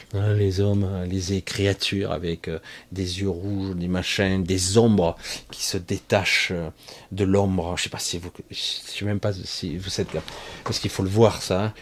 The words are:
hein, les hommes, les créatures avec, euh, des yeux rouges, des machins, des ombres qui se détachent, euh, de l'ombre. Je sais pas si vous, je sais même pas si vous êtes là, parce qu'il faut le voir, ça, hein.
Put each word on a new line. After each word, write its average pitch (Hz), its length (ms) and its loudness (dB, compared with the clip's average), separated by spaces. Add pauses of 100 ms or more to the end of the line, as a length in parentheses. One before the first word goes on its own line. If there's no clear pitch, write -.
(140)
hein, 104 220 2
les 98 240 2
hommes, 101 280 4 (220)
les 95 320 -2
créatures 98 720 0
avec, 85 380 -4
euh, 80 100 -4 (320)
des 92 300 -4
yeux 98 80 0
rouges, 95 460 -4
des 87 120 -2
machins, 95 560 2
des 92 340 2
ombres 101 400 6 (320)
qui - 140 -10
se - 140 -4
détachent, 95 720 0
euh, 85 180 -4 (420)
de 98 120 2
l'ombre. 95 540 4
Je - 80 -2
sais - 40 -6
pas - 80 -10
si - 220 -4
vous, 87 100 -10 (220)
je - 40 -12
sais - 500 -6
même 101 140 0
pas 104 140 0
si 85 420 -6
vous 92 240 -6
êtes 92 140 -4
là, 80 80 -2 (420)
parce - 140 -4
qu'il - 140 -4
faut - 100 -4
le 95 80 2
voir, 104 320 6
ça, 98 240 0
hein. 110 160 -4